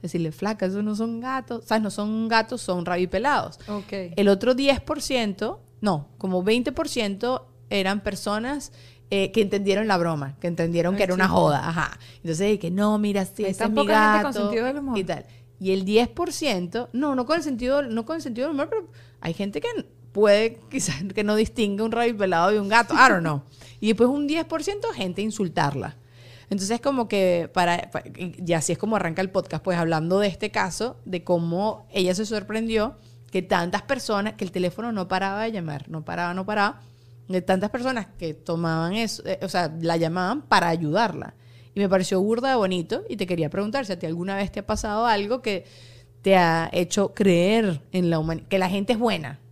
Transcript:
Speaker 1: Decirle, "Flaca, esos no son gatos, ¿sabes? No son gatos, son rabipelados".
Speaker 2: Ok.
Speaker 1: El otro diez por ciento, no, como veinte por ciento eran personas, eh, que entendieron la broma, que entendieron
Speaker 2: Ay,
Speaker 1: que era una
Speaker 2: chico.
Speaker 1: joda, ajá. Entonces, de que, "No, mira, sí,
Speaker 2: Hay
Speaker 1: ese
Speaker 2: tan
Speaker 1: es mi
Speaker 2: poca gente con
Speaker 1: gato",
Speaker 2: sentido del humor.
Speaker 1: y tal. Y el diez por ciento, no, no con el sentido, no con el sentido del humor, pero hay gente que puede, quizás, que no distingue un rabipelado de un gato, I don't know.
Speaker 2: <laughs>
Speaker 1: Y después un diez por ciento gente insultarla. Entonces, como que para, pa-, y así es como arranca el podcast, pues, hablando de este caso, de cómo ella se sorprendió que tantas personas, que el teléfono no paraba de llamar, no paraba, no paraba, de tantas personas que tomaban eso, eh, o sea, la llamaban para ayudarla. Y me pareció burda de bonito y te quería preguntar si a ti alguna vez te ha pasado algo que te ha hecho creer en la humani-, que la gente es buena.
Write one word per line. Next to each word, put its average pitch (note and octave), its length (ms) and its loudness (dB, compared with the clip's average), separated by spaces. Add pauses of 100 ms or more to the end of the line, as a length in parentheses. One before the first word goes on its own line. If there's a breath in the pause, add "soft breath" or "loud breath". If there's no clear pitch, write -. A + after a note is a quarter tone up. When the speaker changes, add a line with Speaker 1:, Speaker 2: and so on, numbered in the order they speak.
Speaker 1:
Decirle, E3 300 -4
"Flaca, G3+ 360 -4
esos G3+ 160 -2
no G#3+ 120 -2
son A3+ 240 -4
gatos, B3 460 -6
¿sabes? A3 180 2
No G3+ 80 -2
son G#3+ 360 -2
gatos, A3+ 340 2
son F3+ 240 -2
rabipelados". F#3 800 0
Speaker 2:
Ok. G#3 260 -8 (220)
Speaker 1:
El G3+ 120 4
otro G3+ 260 4
diez C4+ 280 2
por D4+ 200 -4
ciento, A#3 600 -2 (200)
no, E3+ 360 0
como F3+ 260 -2
veinte A#3 280 2
por D#4+ 180 -4
ciento A#3 580 -2 (220)
eran G3 320 0
personas, G#3+ 680 -4 (380 loud breath)
eh, G3 220 0
que A3+ 100 2
entendieron G3 460 0
la G3 100 4
broma, D3+ 420 -2
que - 80 -4
entendieron E3+ 460 0
Speaker 2:
Ay, G3+ 40 -2
Speaker 1:
que G#3 80 2
era F3+ 80 0
una F#3 140 4
Speaker 2:
chico. F3 100 4
Speaker 1:
joda, D#3+ 320 2
ajá. D#3+ 280 -4 (200 loud breath)
Entonces, D#3+ 220 -6
de G3+ 200 2
que, E3+ 100 -6
"No, G#3 300 2
mira, G3+ 260 0
sí, G3+ 200 -6
Speaker 2:
Hay F#3+ 60 -2
Speaker 1:
ese F#3+ 80 -6
Speaker 2:
tan A3+ 100 2
Speaker 1:
es G#3+ 40 0
mi A3 80 2
Speaker 2:
poca G#3 120 4 (180)
gente G#3+ 120 4
con G3+ 100 -2
Speaker 1:
gato", G#3 160 -2
Speaker 2:
sentido A3+ 160 0
del C4+ 140 -2
humor. C4+ 180 -4
Speaker 1:
y F#3+ 80 -2
tal. D#3 200 -6 (340 soft breath)
Y F#3+ 120 0
el F#3+ 140 0
diez G#3+ 240 4
por F4 240 -4
ciento, A3+ 600 -4
no, C#4 220 0
no B3 100 -2
con D#4 120 0
el E4 60 -2
sentido, C4 380 0
no A3+ 240 -4
con D#4+ 120 -6
el D#4+ 40 -6
sentido B3+ 260 -4
del D#4+ 80 -2
humor, C#4 140 -2
pero G#4+ 180 -4 (340 loud breath)
hay E3+ 120 -4
gente G3+ 280 -4
que A#4 60 -6 (440)
puede, G#3+ 480 4 (100)
quizás, G#3+ 260 -4 (200)
que G#3+ 80 0
no G#3 120 2
distingue G#3+ 480 0
un A3+ 80 -2
rabipelado G3+ 600 2
de G#3+ 80 4
un G3+ 100 -2
gato, A#3 240 4
I C4 160 10
don't F#3+ 120 4
know. D#3 260 0
Speaker 2:
<laughs> - 320 -20
Speaker 1:
Y G#3 80 0
después A3+ 220 6
un C#4+ 180 0
diez D#4 180 0
por D#4+ 180 -4
ciento G4+ 300 -4
gente F#3 280 -4
insultarla. D#3+ 720 -2 (540 loud breath)
Entonces, G3+ 320 -4
como C4 260 0
que F3+ 460 2
para, F3 380 0
pa-, - 120 -6 (120)
y E3+ 380 -4
así D#3+ 180 0
es E3 80 0
como G#3+ 160 -2
arranca F3 260 -2
el F#3+ 80 -2
podcast, E3+ 340 -4
pues, F3+ 140 -2
hablando E3 420 0
de G#3 80 2
este G3+ 220 -4
caso, G#3 560 -4
de F3+ 180 -6
cómo F3 680 -2
ella F#3 240 2
se G#3+ 100 -4
sorprendió A3 720 -2 (360 soft breath)
que F#3+ 120 0
tantas F3+ 400 0
personas, G#3+ 500 -2
que G#3+ 120 -6
el F3 60 -8
teléfono F#3 400 -4
no F#3+ 160 -4
paraba G3 360 -2
de A3+ 80 -4
llamar, D#3 380 -6
no D#3+ 140 -8
paraba, F3 300 -4
no F#3 120 -4
paraba, G#3 360 0 (460 soft breath)
de F#3 160 0
tantas F#3+ 260 2
personas B3 380 -4 (100)
que D#3+ 160 -6
tomaban E3 640 -2
eso, A3 320 -2
eh, F#3+ 160 -2
o F#3+ 60 -4
sea, F3 220 -2 (100)
la E3 160 2
llamaban F3+ 460 0
para F3+ 260 4
ayudarla. E3 680 0 (400 soft breath)
Y - 60 -4
me G3+ 80 2
pareció F#3 320 2
burda A3+ 280 0
de C4 60 2
bonito F#3 540 0
y A#3+ 80 -6
te G3 100 -4
quería E3 240 0
preguntar A3 340 -2
si F#3+ 80 -6
a E3+ 60 -8
ti F3 80 -6
alguna E3+ 300 -4
vez G3 140 -4
te G#3 100 -8
ha G3+ 40 -10
pasado G#3+ 400 -2
algo A3 380 0
que G3 220 -4 (580 loud breath)
te F#3+ 120 6
ha E3 380 4
hecho F3+ 400 0
creer F#3+ 680 4 (100)
en F3+ 180 2
la E3 80 2
humani-, D#3+ 300 -2
que G3 100 0
la F#3 120 2
gente G3+ 240 0
es G#3+ 60 0
buena. E3 400 -2 (120)